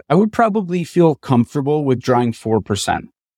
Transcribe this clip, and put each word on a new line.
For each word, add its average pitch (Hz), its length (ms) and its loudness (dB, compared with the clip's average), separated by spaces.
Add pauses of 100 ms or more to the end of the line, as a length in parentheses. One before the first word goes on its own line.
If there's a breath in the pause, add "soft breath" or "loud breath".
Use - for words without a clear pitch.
I 143 60 0
would 208 180 2
probably 190 520 -2
feel 165 320 2
comfortable 139 680 -2
with 127 160 0
drawing 120 320 0
four 110 300 -2
percent, - 480 -4 (280)